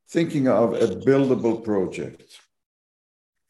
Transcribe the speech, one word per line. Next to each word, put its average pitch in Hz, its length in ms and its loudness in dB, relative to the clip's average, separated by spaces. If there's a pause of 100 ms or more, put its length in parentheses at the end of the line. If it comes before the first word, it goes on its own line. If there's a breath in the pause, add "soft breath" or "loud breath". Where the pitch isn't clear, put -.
(100)
thinking 156 360 0
of 113 280 2
a 113 140 2
buildable 120 760 0
project. 85 580 -4 (1300)